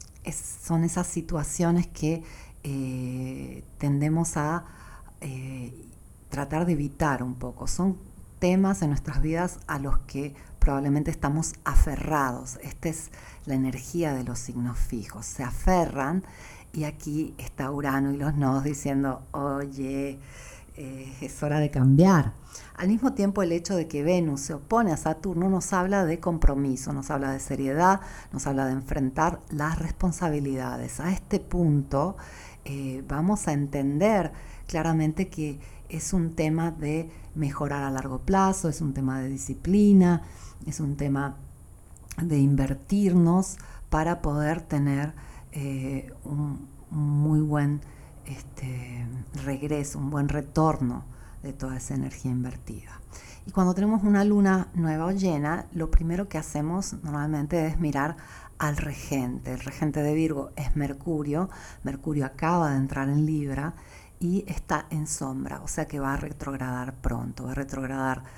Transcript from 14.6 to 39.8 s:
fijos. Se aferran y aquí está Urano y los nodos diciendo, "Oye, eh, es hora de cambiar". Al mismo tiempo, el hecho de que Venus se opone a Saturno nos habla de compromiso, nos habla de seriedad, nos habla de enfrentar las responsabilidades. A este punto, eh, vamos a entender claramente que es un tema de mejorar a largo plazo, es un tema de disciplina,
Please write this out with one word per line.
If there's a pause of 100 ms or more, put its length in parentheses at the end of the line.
fijos.
Se
aferran (480)
y
aquí
está
Urano
y
los
nodos
diciendo,
"Oye, (560)
eh,
es
hora
de
cambiar". (420)
Al
mismo
tiempo,
el
hecho
de
que
Venus
se
opone
a
Saturno
nos
habla
de
compromiso,
nos
habla
de
seriedad, (300)
nos
habla
de
enfrentar
las
responsabilidades.
A
este
punto, (480)
eh,
vamos
a
entender (340)
claramente
que (300)
es
un
tema
de (240)
mejorar
a
largo
plazo,
es
un
tema
de
disciplina, (420)